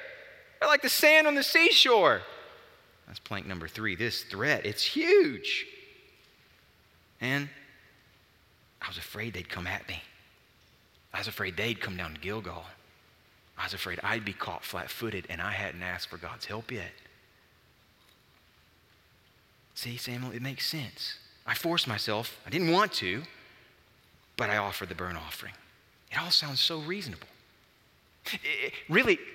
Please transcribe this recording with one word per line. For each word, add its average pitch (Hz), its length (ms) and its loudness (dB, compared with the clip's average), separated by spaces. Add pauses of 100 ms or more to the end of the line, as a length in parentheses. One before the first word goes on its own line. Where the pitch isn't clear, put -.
(600)
They're - 80 4
like 285 140 6
the 262 60 0
sand 311 380 8
on 294 80 4
the 277 80 2
seashore." 233 800 8 (880)
That's 104 100 -16
plank 98 280 -8
number 87 200 -8
three. 104 300 -4
This 110 260 -2
threat, 113 420 0
it's - 200 -2
huge. 339 840 4 (1500)
And 139 280 -2 (1300)
I - 60 -6
was 90 120 -10
afraid 107 340 -8
they'd 90 160 -10
come 90 180 -6
at 98 220 -6
me. 87 160 -12 (1080)
I - 60 -6
was 104 80 -6
afraid 95 300 -6
they'd 110 240 -2
come 98 160 -6
down 82 180 -8
to 76 60 -16
Gilgal. 90 440 -8 (920)
I - 80 -6
was - 100 -6
afraid 90 300 -6
I'd 107 200 -2
be 101 80 -4
caught - 320 -8
flat-footed, 98 640 -6
and 85 140 -6
I 98 80 -2
hadn't 92 320 -6
asked 90 280 -8
for 87 60 -12
God's 82 300 -12
help 110 240 -10
yet. 104 220 -10 (2750)
See, 120 220 -8
Samuel, 123 340 -6
it 117 120 -8
makes 135 220 -4
sense. - 540 -6 (260)
I 117 100 -2
forced 165 340 0
myself. 110 580 -2
I 90 40 -12
didn't 165 200 2
want 196 240 6
to, 104 300 -2 (1120)
but 110 120 -2
I 107 100 2
offered 98 320 -4
the 90 40 -6
burnt 87 240 -6
offering. - 360 -12 (580)
It - 100 -2
all 175 80 -8
sounds 147 300 2
so 165 180 2
reasonable. 156 480 -8 (1000)
It, - 180 -6
it, 127 280 -2 (160)
really, 208 300 6 (160)